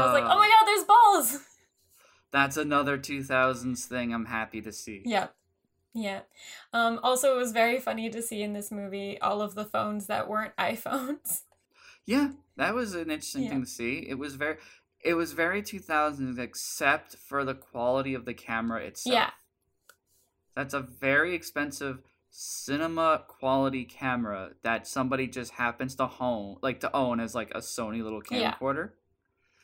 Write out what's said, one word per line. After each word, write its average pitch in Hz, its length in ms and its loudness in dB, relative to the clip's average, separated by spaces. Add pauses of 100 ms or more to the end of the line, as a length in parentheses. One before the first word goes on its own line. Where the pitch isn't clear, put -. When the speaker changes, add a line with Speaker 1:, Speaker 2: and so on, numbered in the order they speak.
Speaker 1:
I - 20 6
was 254 80 6
like, 269 160 6
Speaker 2:
Uh, 359 60 6
Speaker 1:
"Oh - 20 8
my 415 120 8
God, 440 180 10
there's 415 160 2
balls!" 381 560 8 (480)
<laughs> - 440 -20
Speaker 2:
That's 139 260 4
another 143 400 2
two 139 260 -6
thousands 131 640 2
thing 120 280 -4
I'm 117 120 -4
happy 113 360 -6
to 104 120 -12
see. 101 320 -14
Speaker 1:
Yep. 208 280 -2 (600)
Yeah. 196 280 -6 (500)
Um, 233 320 0
also, 254 320 4
it - 20 2
was 247 140 -2
very 233 260 4
funny 226 340 -4
to 226 100 -6
see 226 200 -6
in 208 120 -4
this 202 180 -8
movie 202 480 -8
all 208 220 0
of 202 140 -6
the 208 100 -6
phones 208 420 -4
that 220 220 -2
weren't 214 260 -4
<laughs> - 20 -8
iPhones. 254 840 -4 (640)
Speaker 2:
Yeah, 277 240 2 (260)
that 170 180 0
was 226 220 -4
an 165 160 -4
interesting 139 320 -4
Speaker 1:
Yeah. 220 60 -4
Speaker 2:
thing 135 140 -2
to 120 60 -8
see. 123 380 -4
It 135 100 -6
was 139 180 -8
very, 147 200 -2 (460)
it 170 140 2
was 165 180 -2
very 170 280 2
two 202 180 -10
thousands, 147 600 0
except - 800 -2
for 139 260 -4
the 131 120 -2
quality 131 580 0
of 123 100 -6
the 123 100 -8
camera 113 500 -4
itself. 247 300 -4
Speaker 1:
Yeah. 226 160 2 (1300)
Speaker 2:
That's 139 180 -4
a 139 60 -2
very 139 560 2
expensive 143 640 -6 (300)
cinema 160 960 -2
quality 135 560 0
camera 113 680 -4 (120)
that 117 240 0
somebody 131 400 0
just 123 280 -8
happens 123 400 -2
to 131 120 0
home, 110 540 -4
like, 131 180 -2
to - 160 -2
own 123 240 0
as, 113 160 -4
like, 110 180 -6
a - 40 -6
Sony 113 440 -6
little 110 200 -6 (100)
Speaker 1:
Yeah. 240 220 -2
Speaker 2:
camcorder. 139 380 -4 (720)